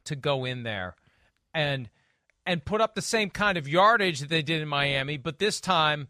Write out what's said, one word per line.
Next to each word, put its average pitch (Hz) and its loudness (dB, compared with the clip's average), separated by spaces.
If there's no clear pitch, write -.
to 151 -6
go 135 -2
in 127 -6
there 98 -6
and, 139 -2
and 175 -2
put 214 0
up 220 2
the 196 -4
same 214 -2
kind 202 0
of 139 -6
yardage 185 4
that 143 -8
they 160 0
did 156 -2
in 151 -6
Miami, 143 0
but 151 -8
this 202 -2
time 151 2